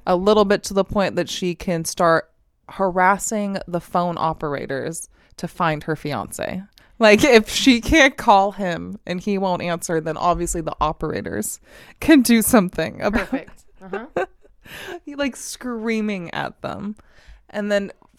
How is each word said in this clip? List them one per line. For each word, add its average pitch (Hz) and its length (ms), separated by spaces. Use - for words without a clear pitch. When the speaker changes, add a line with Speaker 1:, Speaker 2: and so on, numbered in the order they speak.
Speaker 1:
A 185 80
little 208 300
bit 202 180
to - 100
the 190 120
point 175 320
that 175 120
she 180 240
can 165 320
start 165 460
harassing 196 880
the 170 140
phone 175 360
operators 151 920
to 175 100
find 156 360
her 156 140
fiance. - 680
Like, 220 260
if 240 260
she 240 320
can't 285 360
call 202 360
him 180 520
and 180 140
he 196 180
won't 190 240
answer, 170 400
then 160 160
obviously 170 440
the 156 200
operators - 800
can 294 220
do 233 200
something 185 600
about 208 280
Speaker 2:
Perfect. - 340
Uh-huh. 330 480
Speaker 1:
<laughs> - 760
He, 285 100
like, 277 200
screaming 220 960
at - 280
them. - 340
And 208 220
then 202 200